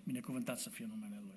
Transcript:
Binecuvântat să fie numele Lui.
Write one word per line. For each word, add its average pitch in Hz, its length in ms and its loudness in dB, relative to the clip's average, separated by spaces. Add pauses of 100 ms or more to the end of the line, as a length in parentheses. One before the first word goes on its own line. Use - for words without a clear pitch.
Binecuvântat 123 560 2
să - 100 0
fie 117 160 -4
numele 107 400 -2
Lui. 95 120 -8